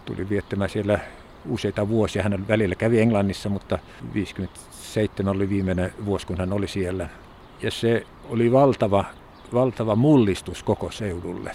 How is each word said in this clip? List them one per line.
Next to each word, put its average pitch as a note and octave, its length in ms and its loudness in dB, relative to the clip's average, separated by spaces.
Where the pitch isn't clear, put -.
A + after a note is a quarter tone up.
tuli F#2+ 240 -6
viettämään G2 400 -2
siellä G2+ 300 0
useita G#2 380 -2
vuosia. G#2 360 0
Hän G2+ 240 -2
välillä G#2+ 280 2
kävi A2+ 260 4
Englannissa, G#2 480 2
mutta G2 300 -4
viisikymmentäseitsemän - 1200 -4
oli G2 140 0
viimeinen F#2 440 0
vuosi, G2 220 -2
kun F2+ 100 -4
hän F#2 160 -2
oli G2 140 -2
siellä. F#2 420 -4
Ja A2+ 100 -4
se A#2 340 0
oli A#2 220 2
valtava, A2+ 540 4
valtava A#2 420 0
mullistus A2+ 680 4
koko F#2+ 280 -2
seudulle, F2+ 640 -8